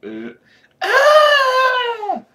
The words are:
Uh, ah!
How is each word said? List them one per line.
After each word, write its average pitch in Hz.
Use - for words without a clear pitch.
Uh, 110
ah! 508